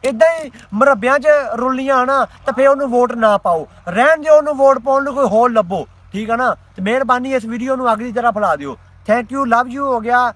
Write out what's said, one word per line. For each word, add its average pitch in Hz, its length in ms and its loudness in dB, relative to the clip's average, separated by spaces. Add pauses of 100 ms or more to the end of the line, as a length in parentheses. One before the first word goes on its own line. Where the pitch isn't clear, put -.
ਇੱਦਾਂ 320 400 2
ਹੀ 262 80 -14 (220)
ਮੁਰੱਬਿਆਂ 254 460 2
'ਚ 269 80 -2 (260)
ਰੁਲਣੀਆਂ 254 520 0
ਨਾ, 262 200 0 (200)
ਤਾਂ 262 80 -4
ਫਿਰ 262 140 2
ਉਹਨੂੰ 277 220 0
ਵੋਟ 247 220 0
ਨਾ 220 260 2
ਪਾਓ, 165 300 -2 (200)
ਰਹਿਣ 269 340 2
ਦਿਓ 302 160 4
ਉਹਨੂੰ। 302 160 0
ਵੋਟ 269 260 4
ਪਾਉਣ 269 240 0
ਨੂੰ 277 120 -6
ਕੋਈ 277 100 0
ਹੋਰ 226 260 2
ਲੱਭੋ, 190 360 -2 (260)
ਠੀਕ 214 180 -6
ਆ 233 40 -2
ਨਾ। 233 200 -2 (200)
ਤੇ - 60 -12
ਮਿਹਰਬਾਨੀ, 247 520 -2
ਇਸ 240 120 -2
ਵੀਡੀਓ 247 300 -6
ਨੂੰ 254 180 0
ਅੱਗ 214 40 -2
ਦੀ 240 140 -8
ਤਰ੍ਹਾਂ 240 200 0
ਫੈਲਾ 196 240 -2
ਦਿਓ। 143 220 -10 (340)
Thank 233 160 -2 (100)
you, 247 180 0
love 247 180 -2
you 277 100 -8
ਹੋ 262 160 -2
ਗਿਆ 240 360 0